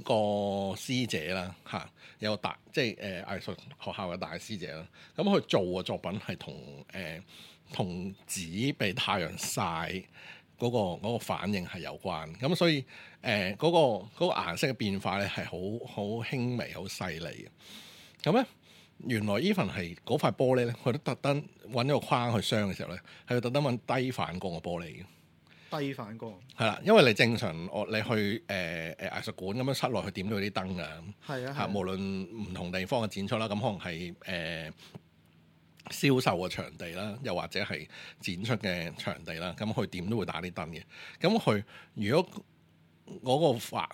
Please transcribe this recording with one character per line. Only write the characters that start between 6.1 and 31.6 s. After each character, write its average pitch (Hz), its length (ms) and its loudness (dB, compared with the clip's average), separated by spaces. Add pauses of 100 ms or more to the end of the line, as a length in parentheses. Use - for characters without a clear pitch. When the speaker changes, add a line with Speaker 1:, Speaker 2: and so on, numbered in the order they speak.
Speaker 1:
係 - 160 -6
同， 71 560 -12
呃， 85 280 -8 (520)
同 92 420 -4 (140)
紙 98 480 -2
被 101 160 2
太 98 280 2
陽 80 160 -2
曬 85 680 -2 (540)
嗰 120 120 2
個， 120 80 4 (300)
嗰 120 40 2
個 113 60 0
反 101 340 -2
應 90 140 0
係 90 140 -8
有 71 180 -8
關。 80 400 -4
咁 156 160 2
所 170 160 6
以， 139 140 2 (380)
呃， 104 340 2
嗰 156 160 4
個， 127 520 4
嗰 180 40 4
個 - 60 2
顏 87 220 0
色 156 120 2
嘅 131 60 2
變 98 260 0
化 98 180 0
呢， 98 100 2
係 90 160 -4
好， 95 480 -4
好 107 100 -4 (220)
輕 123 320 0
微、 95 160 -4
好 87 120 -6
細 90 360 -6
膩 - 0 -
嘅。 69 260 -8 (760)
咁 151 100 4
呢， 240 140 6 (600)
原 107 200 2
來 101 80 4
even 160 340 4
係 87 360 -4
嗰 - 120 2
塊 151 160 4
玻 127 240 4
璃 123 80 6
呢， 120 100 0 (100)
佢 123 80 4
都 147 60 -2
特 135 180 -2
登 143 260 0 (300)
搵 123 120 2
咗 139 40 2
個 139 100 6
框 120 420 2
去 - 140 0
鑲 107 160 4
嘅 - 20 0
時 - 140 -8
候 85 80 -6
呢， 92 40 -8 (280)
係 123 80 0
要 123 60 4
特 120 100 0
登 147 140 2
搵 127 360 0
低 127 120 0
反 87 260 -2
光 92 160 -4
嘅 80 80 -6
玻 87 180 -4
璃 85 40 -6 (180)
嘅。 - 20 -18 (640)
Speaker 2:
低 143 240 -2
反 113 240 -8
光。 113 160 -8 (240)
Speaker 1:
係 117 80 2
啦， 104 200 2
因 214 100 10
為 185 100 12
你 117 80 10
正 117 240 6
常， 85 360 -2
我， 101 180 0
你 110 100 2
去， 110 460 2
呃， 82 520 -4
呃， 92 120 -6
藝 - 140 -6
術 101 100 -6
館 95 240 -4
咁 127 60 -2
樣 135 100 0
室 151 140 2
內 104 140 0
去 101 100 -4
點 95 180 -4
到 110 60 0
啲 101 140 0
燈 92 260 -4
㗎。 82 100 -4 (400)
Speaker 2:
係 131 220 -4
啊， 139 40 -6
Speaker 1:
嚇， - 0 -
Speaker 2:
係 139 120 -6